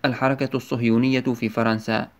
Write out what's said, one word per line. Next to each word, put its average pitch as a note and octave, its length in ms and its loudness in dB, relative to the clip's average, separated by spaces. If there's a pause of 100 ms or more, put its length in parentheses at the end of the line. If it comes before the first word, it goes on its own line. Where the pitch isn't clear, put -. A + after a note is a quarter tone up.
الحركة C3+ 520 0
الصهيونية B2 640 2
في A#2 280 -2
فرنسا A2 600 -2 (120)